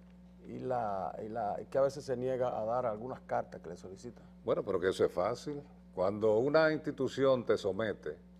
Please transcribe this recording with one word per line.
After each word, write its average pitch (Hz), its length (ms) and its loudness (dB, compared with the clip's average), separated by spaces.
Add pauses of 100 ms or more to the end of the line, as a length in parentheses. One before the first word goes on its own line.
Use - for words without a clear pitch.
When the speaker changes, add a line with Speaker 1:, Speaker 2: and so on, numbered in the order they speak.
(460)
Speaker 1:
y 123 140 -10
la, 113 640 -2
y 110 40 -8
la, 110 320 -4
y 104 60 -10
que - 120 -2
a 135 40 6
veces 139 220 0
se 127 120 -2
niega 127 420 -2
a 110 60 -4
dar 123 220 0
algunas 113 340 -6
cartas 120 400 -4
que 78 100 -14
le 90 60 -10
solicitan. 104 480 -16 (200)
Speaker 2:
Bueno, 131 180 0
pero 98 160 0
que 92 120 4
eso - 140 4
es - 80 2
fácil. 123 500 -2 (320)
Cuando 104 440 4
una 156 340 4
institución 131 720 0
te 107 120 4
somete 95 600 -4 (240)